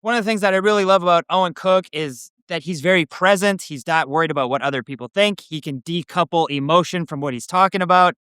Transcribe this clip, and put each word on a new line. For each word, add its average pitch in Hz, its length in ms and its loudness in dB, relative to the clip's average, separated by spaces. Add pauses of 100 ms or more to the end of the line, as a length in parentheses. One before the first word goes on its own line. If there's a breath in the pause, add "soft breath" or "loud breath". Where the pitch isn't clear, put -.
One 226 160 -2
of 233 80 0
the 190 40 -2
things 220 120 0
that 190 140 2
I - 20 2
really 202 280 2
love 190 180 4
about 175 280 4
Owen 180 240 0
Cook 185 380 0
is 147 380 -10 (180)
that 165 140 -6
he's 160 180 -8
very 170 260 2
present. 196 560 2
He's 139 240 -14
not 160 220 0
worried 156 220 0
about 143 200 -2
what 135 120 -2
other 135 200 -4
people 123 260 -12
think. 202 320 0
He 156 200 -12
can 139 200 -10
decouple 170 720 -2
emotion 160 560 0
from 147 140 -10
what 143 120 -6
he's 123 140 -10
talking 190 340 0
about. 180 420 4